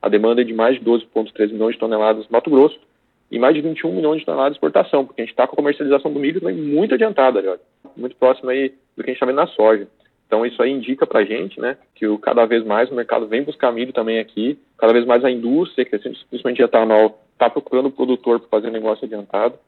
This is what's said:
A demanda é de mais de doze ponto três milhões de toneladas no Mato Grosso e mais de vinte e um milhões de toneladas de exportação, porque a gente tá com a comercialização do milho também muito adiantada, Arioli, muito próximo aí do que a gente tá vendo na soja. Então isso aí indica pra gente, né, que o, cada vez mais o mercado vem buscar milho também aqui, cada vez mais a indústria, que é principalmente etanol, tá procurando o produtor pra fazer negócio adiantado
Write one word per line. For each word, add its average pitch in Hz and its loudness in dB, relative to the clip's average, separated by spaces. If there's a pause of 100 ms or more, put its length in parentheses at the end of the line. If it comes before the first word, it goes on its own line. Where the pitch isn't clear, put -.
A 107 0
demanda 110 2
é 123 4
de 113 -8
mais 113 2
de 117 -12
doze 117 0
ponto 110 -4
três 107 0
milhões 110 -2
de - -18
toneladas 110 0
no - -16
Mato 120 0
Grosso 147 4 (500)
e 117 -6
mais 131 4
de 151 -4
vinte 160 -4
e - -6
um 175 -4
milhões 160 -2
de 151 -10
toneladas 147 -2
de - -20
exportação, 151 0
porque - -10
a - -4
gente - -14
tá 127 2
com - -8
a - -2
comercialização 147 0
do 143 -6
milho 151 -2
também 180 -4
muito 156 0
adiantada, 139 2
Arioli, 92 -4 (360)
muito 123 -12
próximo 127 2
aí 131 -2 (220)
do 143 -10
que - -6
a - -4
gente 127 -6
tá 135 0
vendo 131 0
na 156 2
soja. 107 2 (400)
Então 110 0
isso 120 -4
aí 123 0
indica 135 -2
pra 110 0
gente, 110 -8
né, 123 -6 (160)
que - -6
o, 107 0
cada - 2
vez 113 0
mais 110 0
o 143 -10
mercado 117 -2
vem 113 -4
buscar 143 -2
milho 123 -6
também 113 -2
aqui, 110 -6 (180)
cada 113 4
vez 120 4
mais 123 2
a 131 2
indústria, 127 -2
que - -6
é - -4
principalmente - -6
etanol, 110 4 (200)
tá 120 4
procurando 131 -2
o 135 -2
produtor 123 0
pra 110 -2
fazer 113 -8
negócio 110 -4
adiantado 107 -4 (120)